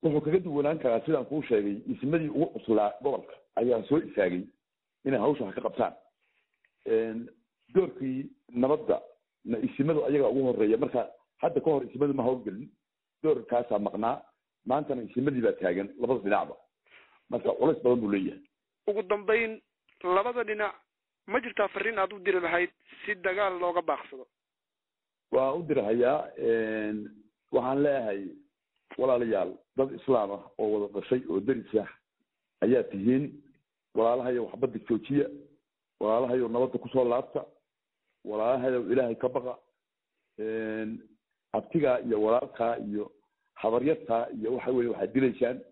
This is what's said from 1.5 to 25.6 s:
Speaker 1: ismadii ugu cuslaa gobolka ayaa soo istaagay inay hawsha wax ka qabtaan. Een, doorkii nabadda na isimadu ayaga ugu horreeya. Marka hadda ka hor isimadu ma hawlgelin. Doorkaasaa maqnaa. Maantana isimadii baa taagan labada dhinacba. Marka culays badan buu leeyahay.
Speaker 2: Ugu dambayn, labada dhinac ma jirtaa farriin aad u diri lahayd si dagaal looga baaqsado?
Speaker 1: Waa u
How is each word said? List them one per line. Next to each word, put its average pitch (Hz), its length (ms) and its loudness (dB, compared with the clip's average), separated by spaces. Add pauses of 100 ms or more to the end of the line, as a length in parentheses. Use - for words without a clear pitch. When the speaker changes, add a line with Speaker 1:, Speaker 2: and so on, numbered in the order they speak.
Speaker 1:
ismadii 156 360 -2
ugu 143 180 0 (120)
cuslaa 107 340 2 (100)
gobolka 127 320 -4 (220)
ayaa 120 320 2
soo 139 100 4
istaagay 92 440 0 (640)
inay 135 160 0
hawsha 131 240 0
wax 95 100 -8
ka - 60 -6
qabtaan. 107 340 -2 (920)
Een, 113 420 -2 (460)
doorkii 135 520 0 (220)
nabadda 131 540 0 (420)
na 113 140 -4
isimadu 147 460 0
ayaga 139 240 2
ugu 131 180 0
horreeya. 107 320 2
Marka 123 320 -2 (280)
hadda 160 220 0
ka 160 100 0
hor 139 140 2
isimadu 135 300 -2
ma 135 80 -2
hawlgelin. 117 460 -2 (540)
Doorkaasaa 120 560 0
maqnaa. 110 440 -2 (440)
Maantana 135 360 -2
isimadii 127 440 -2
baa 101 140 4
taagan 90 280 0 (120)
labada 120 200 0
dhinacba. 98 340 0 (760)
Marka 123 280 -2
culays 151 240 2
badan 123 180 4
buu 107 100 -2
leeyahay. 98 320 -2 (440)
Speaker 2:
Ugu 208 160 0
dambayn, 214 580 0 (420)
labada 208 420 0
dhinac 214 300 -4 (520)
ma 220 140 0
jirtaa 220 280 -2
farriin 220 300 -4
aad 190 140 0
u 208 60 -14
diri 185 220 0
lahayd 175 300 0 (340)
si 208 100 -4
dagaal 185 460 -2
looga 175 220 0
baaqsado? 139 440 -6 (1080)
Speaker 1:
Waa 131 220 4
u 175 80 -4